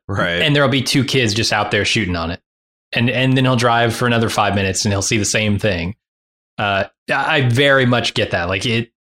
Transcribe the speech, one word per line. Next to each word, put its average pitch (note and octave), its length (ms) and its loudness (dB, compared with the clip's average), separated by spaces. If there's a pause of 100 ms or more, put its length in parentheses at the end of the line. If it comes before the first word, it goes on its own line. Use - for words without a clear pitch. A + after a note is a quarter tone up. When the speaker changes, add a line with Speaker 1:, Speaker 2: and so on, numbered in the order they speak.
Speaker 1:
Right. F#2+ 340 -2
Speaker 2:
and D3+ 140 2
there'll C#3+ 140 2
be C3+ 140 0
two C3+ 200 0
kids A#2+ 300 0
just G#2+ 180 -2
out G#2 200 0
there G#2 140 2
shooting F#2+ 300 -2
on E2 160 -6
it. E2 100 -10 (520)
And, A#2+ 160 0
and C3 260 0
then C3 80 2
he'll C3 140 2
drive A#2+ 380 2
for B2+ 120 -2
another A#2 220 2
five G2+ 260 0
minutes F#2+ 300 -2
and G#2 80 0
he'll G2 80 0
see A2+ 160 0
the G2+ 80 -2
same G#2+ 340 0
thing. F#2 360 -2 (640)
Uh, G2 260 0 (260)
I, C#3+ 260 0
I B2+ 120 2
very C3+ 380 4
much A#2+ 260 0
get A2 180 -2
that. F2 160 -2
Like, G2 180 -2
it, A#2 260 -2 (220)